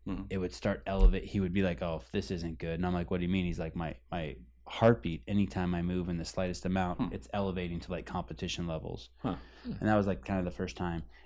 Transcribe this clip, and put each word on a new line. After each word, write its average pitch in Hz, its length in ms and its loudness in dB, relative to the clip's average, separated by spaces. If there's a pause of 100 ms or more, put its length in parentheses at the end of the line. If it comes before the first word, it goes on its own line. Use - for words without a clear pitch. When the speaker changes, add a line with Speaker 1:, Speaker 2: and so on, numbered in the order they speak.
Speaker 1:
Mm-hmm. 95 240 -4
Speaker 2:
it 95 80 -2
would 92 160 -2
start 101 320 0
elevate. 92 380 6
He - 160 -2
would 90 120 2
be 98 100 4
like, 87 200 0
"Oh, 80 200 -2 (100)
this 101 180 -2
isn't 85 300 -4
good." 82 140 -2
And 87 120 0
I'm 90 80 0
like, 87 160 -2
"What 92 80 0
do 87 80 0
you 87 60 0
mean?" 95 120 2
He's 85 140 -2
like, 82 160 -4
"My, 85 220 -4 (160)
my 80 240 -4 (320)
heartbeat, 113 580 4
anytime 95 480 2
I 87 80 0
move 90 260 0
in 87 80 0
the 82 80 -4
slightest 90 400 -4
amount, 92 360 0
Speaker 1:
Hmm. 92 120 0
Speaker 2:
it's 95 200 -8
elevating 90 480 -2
to, - 100 -10
like, 85 160 -6
competition 87 640 -4
levels." 82 500 -6
Speaker 1:
Huh. 95 160 -2 (300)
Speaker 3:
Hmm. 240 160 -6
Speaker 2:
And 107 80 2
that 107 80 6
was, 101 100 4
like, 95 180 -2
kind 98 140 0
of 87 60 0
the 90 120 -2
first 90 200 -4
time. 85 260 -2 (240)